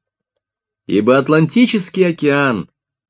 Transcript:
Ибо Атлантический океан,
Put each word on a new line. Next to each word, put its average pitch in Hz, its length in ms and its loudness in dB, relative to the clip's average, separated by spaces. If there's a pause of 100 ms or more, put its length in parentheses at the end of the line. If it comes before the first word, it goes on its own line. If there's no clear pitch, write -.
(880)
Ибо 107 300 2
Атлантический 180 920 0
океан, 139 640 -2 (400)